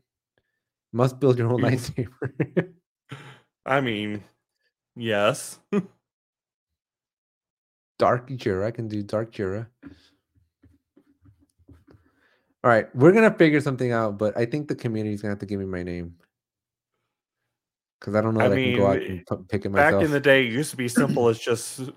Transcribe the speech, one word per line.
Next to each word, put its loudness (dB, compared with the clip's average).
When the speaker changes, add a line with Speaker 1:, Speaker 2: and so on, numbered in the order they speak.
Speaker 1:
Must 0
build 4
your 0
own 0
Speaker 2:
Mm. 2
Speaker 1:
lightsaber. -6
<laughs> -20
Speaker 2:
I 0
mean, -6
yes. -2
<laughs> -20
Speaker 1:
Dark 2
Jira. -4
I -4
can -10
do -6
Dark -6
Jira. -6
All 4
right, 4
we're 8
gonna 6
figure 4
something -2
out, -2
but -2
I 0
think -6
the -6
community's -4
gonna -4
have -6
to -10
give -6
me -6
my -6
name. -10
'Cause -6
I 4
don't 0
know 2
Speaker 2:
I 4
Speaker 1:
that 2
I 0
can 0
go 4
out 2
Speaker 2:
mean, -8
Speaker 1:
and -12
p-, -8
pick -6
it -6
Speaker 2:
back 4
in 2
Speaker 1:
myself. 2
Speaker 2:
the 0
day, 4
it -6
used -4
to -12
be -4
simple 2
as 2
just -6